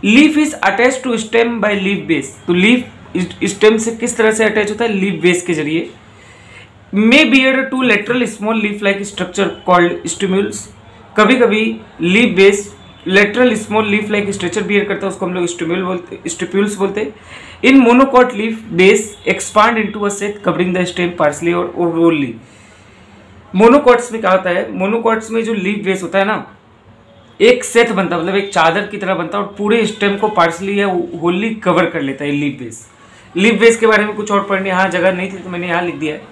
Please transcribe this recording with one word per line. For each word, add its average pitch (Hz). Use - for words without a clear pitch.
Leaf 262
is 302
attached 233
to 233
stem 233
by 208
leaf 190
base। 151
तो 175
लीफ 226
स्टेम 214
से 220
किस 226
तरह 220
से 220
अटैच 208
होता 220
है? 226
लीफ 190
बेस 175
के 175
जरिए। 156
May 226
bear 262
two 262
lateral 233
small 214
leaf 208
like 196
structure 185
called 175
stimules। 196
कभी-कभी 220
लीफ 185
बेस 196
lateral 208
small 214
leaf 208
like 208
structure 196
bear 202
करता 196
है, 185
उसको 185
हम 180
लोग 180
स्टिप्यूल 175
बोलते, 180
stipules 202
बोलते 196
हैं। 269
In 262
monocot 254
leaf 220
base -
expand 214
into 214
a 202
sheath 202
covering 180
the 180
stem 175
partially 156
or, 175
or 165
wholly। 160
monocots 233
में 226
क्या 196
होता 185
है, -
monocots 220
में 226
जो 220
leaf 202
base 185
होता 170
है 196
ना, 208
एक 247
set 233
बनता 180
है, 165
मतलब 190
एक 196
चादर 175
की 202
तरह 185
बनता 165
है 202
और -
पूरे 214
stem 202
को 214
partially 180
या 202
wholly 190
cover 175
कर 160
लेता 135
है 147
leaf 143
base। 113
leaf 202
base 226
के 226
बारे 214
में 208
कुछ 208
और 202
पढ़ने 196
यहाँ 185
जगह 175
नहीं 185
थी 190
तो 180
मैंने 175
यहाँ 175
लिख 170
दिया 151
है। 143